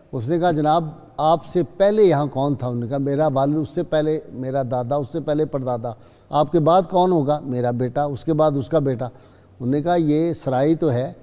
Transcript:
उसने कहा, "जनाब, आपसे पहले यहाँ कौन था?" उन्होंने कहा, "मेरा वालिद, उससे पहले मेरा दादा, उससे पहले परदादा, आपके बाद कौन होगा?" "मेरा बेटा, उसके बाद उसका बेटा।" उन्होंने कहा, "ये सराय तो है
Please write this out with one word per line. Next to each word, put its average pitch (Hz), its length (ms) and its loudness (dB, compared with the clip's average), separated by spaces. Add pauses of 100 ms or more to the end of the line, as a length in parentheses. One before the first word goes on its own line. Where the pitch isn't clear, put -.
(120)
उसने 139 260 -2
कहा, 175 140 2
"जनाब, 156 460 0 (220)
आपसे 165 420 0
पहले 208 400 2
यहाँ 147 260 4
कौन 139 280 0
था?" 127 120 -6
उन्होंने 120 200 -4
कहा, 139 100 -4
"मेरा 139 300 0
वालिद, 143 280 2
उससे 160 260 -4
पहले 156 400 0 (100)
मेरा 131 300 -4
दादा, 123 360 -2
उससे 151 220 -6
पहले 151 240 0
परदादा, 123 520 -4 (360)
आपके 151 260 2
बाद 165 280 4
कौन 185 260 2
होगा?" 147 320 0
"मेरा 123 280 -2
बेटा, 127 340 -2
उसके 143 260 -4
बाद 151 240 2
उसका 143 240 0
बेटा।" 131 260 -2 (540)
उन्होंने 135 220 -2
कहा, 175 140 0
"ये 160 380 2
सराय 139 400 0
तो 160 140 0
है 131 340 -2